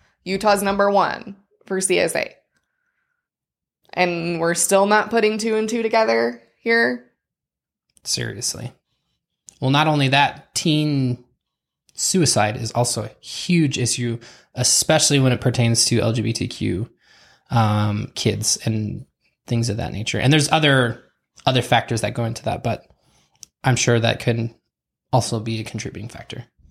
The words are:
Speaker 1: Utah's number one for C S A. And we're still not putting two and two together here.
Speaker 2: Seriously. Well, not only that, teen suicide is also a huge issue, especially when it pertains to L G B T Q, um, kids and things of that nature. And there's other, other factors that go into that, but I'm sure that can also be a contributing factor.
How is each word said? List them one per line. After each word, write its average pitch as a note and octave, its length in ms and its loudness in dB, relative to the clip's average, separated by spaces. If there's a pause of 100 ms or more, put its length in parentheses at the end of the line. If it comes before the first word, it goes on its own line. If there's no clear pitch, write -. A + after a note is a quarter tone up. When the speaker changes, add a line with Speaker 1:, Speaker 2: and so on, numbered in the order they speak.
(240)
Speaker 1:
Utah's G3 380 2
number G3+ 300 0
one G3 440 0 (300)
for F#3+ 160 -4
C F3+ 180 2
S E3+ 160 0
A. - 200 -4 (1600)
And E3+ 480 -2
we're E3+ 140 0
still F#3+ 320 2
not G#3 240 2
putting A3 280 0
two A3 180 -2
and A3 120 0
two A#3 140 -2
together A3+ 600 0 (200)
here. A#3 500 0 (920)
Speaker 2:
Seriously. A#2 680 -6 (880)
Well, C3 120 0
not D3+ 160 4
only D3 220 2
that, C#3 460 0
teen D3 720 0 (680)
suicide B2 640 2
is A#2 140 -8
also A#2+ 320 -2
a - 220 -16
huge E3 520 0
issue, A#2+ 400 -2 (380)
especially D3 640 2
when C3 120 4
it A#2+ 100 0
pertains A#2+ 440 2
to A#2 140 2
L A2+ 140 2
G A#2 80 0
B A2+ 120 -2
T G#2 140 -4
Q, G#2 420 -4 (640)
um, G#2+ 640 0
kids - 500 -2
and A#2 400 -4 (400)
things A#2 240 0
of G2+ 80 -4
that - 160 -6
nature. G#2+ 260 -4
And B2+ 140 4
there's D3 180 2
other, C3+ 520 4 (420)
other C3 160 2
factors A#2 400 0
that A2 120 -4
go A#2 120 -2
into A2+ 180 -6
that, - 200 -4
but - 240 -4 (760)
I'm B2+ 120 4
sure A#2+ 240 2
that A2+ 200 0
can A2+ 360 -2 (560)
also A#2+ 280 0
be A2+ 200 -6
a A2 40 -8
contributing A2 460 -10
factor. - 360 -16 (260)